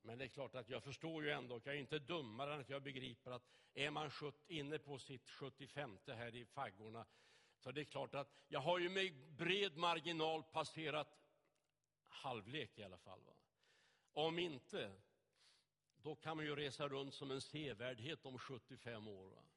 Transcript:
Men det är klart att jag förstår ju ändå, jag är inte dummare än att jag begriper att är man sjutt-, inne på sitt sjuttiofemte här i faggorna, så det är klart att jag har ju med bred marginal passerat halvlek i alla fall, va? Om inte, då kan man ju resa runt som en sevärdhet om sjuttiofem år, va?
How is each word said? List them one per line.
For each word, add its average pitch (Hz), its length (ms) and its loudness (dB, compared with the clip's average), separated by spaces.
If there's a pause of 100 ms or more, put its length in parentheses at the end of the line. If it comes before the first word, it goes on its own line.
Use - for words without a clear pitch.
Men 113 160 -8
det 131 80 -2
är 123 40 -8
klart 127 260 -6
att 117 140 -6
jag 123 140 0
förstår 156 400 -2
ju 147 80 4
ändå, 123 320 0
jag 139 120 0
är 147 40 0
inte 147 200 0
dummare 139 540 -2
än 147 60 -2
att 127 100 -8
jag 139 140 -2
begriper 127 480 -6
att 123 160 -6 (260)
är 143 180 4
man 151 180 0
sjutt-, 143 380 -4
inne 151 320 -2
på 139 200 -6
sitt - 300 -10
sjuttiofemte 131 840 -6
här 117 220 -4
i 120 100 -8
faggorna, 110 600 -4 (520)
så - 140 -4
det 139 100 0
är 143 40 -2
klart 135 300 -2
att 139 180 -2 (140)
jag 147 120 2
har 170 200 8
ju 175 100 6
med 190 240 4 (240)
bred 175 400 6
marginal 160 680 4
passerat 151 760 0 (920)
halvlek 123 720 -4
i 107 40 -6
alla 92 140 -10
fall, 95 260 -14
va? - 100 -20 (800)
Om 160 260 4
inte, 147 540 -2 (1000)
då 147 200 -6
kan 160 220 -2
man 156 80 0
ju 147 100 2
resa 143 320 0
runt 139 260 0
som 139 180 -4
en 131 100 2
sevärdhet 127 840 -4
om 131 140 -6
sjuttiofem 117 680 -6
år, 95 220 -8
va? 104 140 -18 (140)